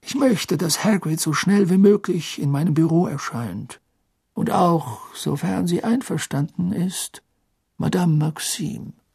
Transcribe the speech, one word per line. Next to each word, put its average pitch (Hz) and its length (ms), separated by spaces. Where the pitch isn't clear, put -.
Ich - 140
möchte, 254 420
dass 160 260
Hagrid 165 360
so 156 140
schnell 196 360
wie 185 80
möglich 196 640
in 139 100
meinem 147 220
Büro 160 340
erscheint. 117 720
Und - 180
auch, 170 640
sofern 180 540
sie 175 160
einverstanden 175 920
ist, - 500
Madame 170 400
Maxime. - 760